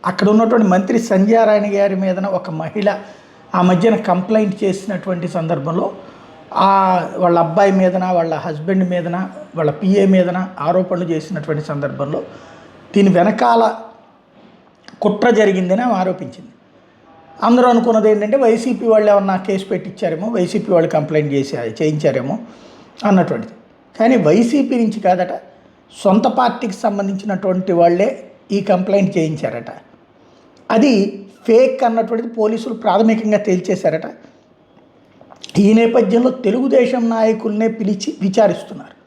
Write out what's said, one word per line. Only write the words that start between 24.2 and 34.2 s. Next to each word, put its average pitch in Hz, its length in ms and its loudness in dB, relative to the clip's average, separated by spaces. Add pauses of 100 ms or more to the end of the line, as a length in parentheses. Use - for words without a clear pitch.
వైసీపీ 240 560 2
నుంచి - 240 -2
కాదట, 180 260 0 (680)
సొంత 202 240 2 (120)
పార్టీకి 240 380 -2 (100)
సంబంధించినటువంటి 196 960 -4
వాళ్ళే 175 280 4 (480)
ఈ 202 40 0 (120)
కంప్లైంట్ 190 440 0
చేయించారట. 143 540 -4 (1040)
అది 247 180 4 (540)
ఫేక్ 254 420 4
అన్నటువంటిది 226 420 -4 (100)
పోలీసులు 220 420 -2
ప్రాథమికంగా 214 640 2
తేల్చేశారట. 180 600 -2 (1600)